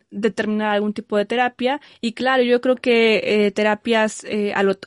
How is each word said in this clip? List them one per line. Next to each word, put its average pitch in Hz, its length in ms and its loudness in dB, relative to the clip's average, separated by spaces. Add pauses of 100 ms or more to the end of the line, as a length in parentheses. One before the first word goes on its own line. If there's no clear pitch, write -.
(120)
determinar 214 640 -2
algún 208 180 0
tipo 208 240 -4
de 202 80 0
terapia. 247 560 -2 (200)
Y 226 120 -4
claro, 254 300 0
yo 240 180 2
creo 254 140 2
que, 220 720 2
eh, 202 40 0
terapias, 214 720 0
eh, 208 280 -4
alo-, 196 340 0